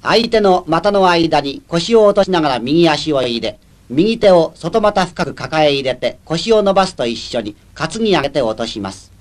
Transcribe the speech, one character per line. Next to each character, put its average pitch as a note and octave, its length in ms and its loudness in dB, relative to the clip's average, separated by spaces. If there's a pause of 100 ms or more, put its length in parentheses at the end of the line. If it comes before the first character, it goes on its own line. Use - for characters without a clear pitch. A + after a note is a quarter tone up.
相 G#3+ 260 0
手 A3 120 2
の F#3+ 280 2
股 E3 240 0
の F#3+ 160 4
間 E3 320 2
に C#3 260 -8
腰 F3 300 -2
を G#3+ 80 6
落 G3+ 120 4
と G3 80 4
し F#3+ 60 -6
な F3 120 0
が D3+ 80 0
ら B2 80 -2
右 D3+ 300 2
足 D3+ 240 -2
を C3+ 100 0
入 A#2+ 180 -4
れ、 G#2 180 -8 (300)
右 G3+ 300 0
手 G#3 120 4
を E3 240 4
外 F3 260 -4
股 G#3 260 0
深 F3+ 180 -6
く C3 100 -10
抱 D3+ 320 -2
え C#3+ 60 2
入 C#3 100 -2
れ B2+ 120 -2
て、 B2 300 -6
腰 E3+ 280 -2
を G#3+ 100 4
伸 G3 120 0
ば F#3+ 120 2
す F#3 80 -12
と B2+ 120 -4
一 A#2+ 100 -4
緒 - 240 -6
に G#2 160 -10 (180)
担 D#3 140 -6
ぎ A3 240 -2
上 F3+ 80 2
げ C#3+ 100 -4
て C#3 120 -2
落 A2 160 -2
と A#2 80 -4
し A#2 120 -10
ま G2 140 -8
す。 - 180 -20 (100)